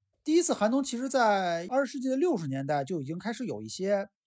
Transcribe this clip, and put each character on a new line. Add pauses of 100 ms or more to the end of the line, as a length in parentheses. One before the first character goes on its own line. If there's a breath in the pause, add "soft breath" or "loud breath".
(240)
第
一
次
寒
冬
其
实
在
二
十
世
纪
的
六
十
年
代
就
已
经
开
始
有
一
些 (200)